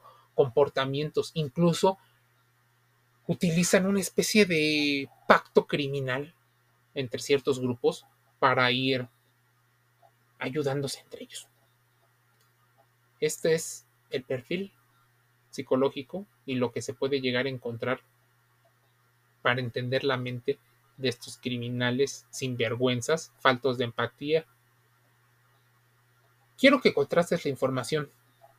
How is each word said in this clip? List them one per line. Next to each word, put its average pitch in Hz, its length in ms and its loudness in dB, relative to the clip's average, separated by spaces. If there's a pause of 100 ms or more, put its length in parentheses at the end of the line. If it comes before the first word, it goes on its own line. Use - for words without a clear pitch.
(340)
comportamientos. 139 1040 0
Incluso 170 640 2 (1300)
utilizan 175 580 2
una 196 140 2
especie 202 460 2
de 151 640 0 (180)
pacto - 400 4
criminal 139 680 -4 (600)
entre 131 280 -6
ciertos 139 380 0
grupos 127 460 -2 (340)
para 127 320 4
ir 127 360 0 (1300)
ayudándose 139 600 -4
entre - 240 -16
ellos. - 240 -18 (1700)
Este 156 340 0
es - 320 -4 (240)
el 131 140 -6
perfil 170 500 -6 (760)
psicológico 139 760 -2 (200)
y 131 100 -6
lo 123 160 0
que 117 100 -8
se - 120 -8
puede 139 280 -2
llegar 127 240 0
a 135 40 -4
encontrar 123 520 -6 (1400)
para 127 200 2
entender 123 420 -4
la 131 140 0
mente 123 420 -6 (380)
de 131 120 -2
estos - 280 -10
criminales 123 920 -2
sinvergüenzas, 123 1080 -2
faltos 127 380 2
de 123 80 -2
empatía. 143 600 -2 (2000)
Quiero 277 240 6
que - 120 4
contrastes 170 520 0
la 147 60 0
información, 131 600 -2 (480)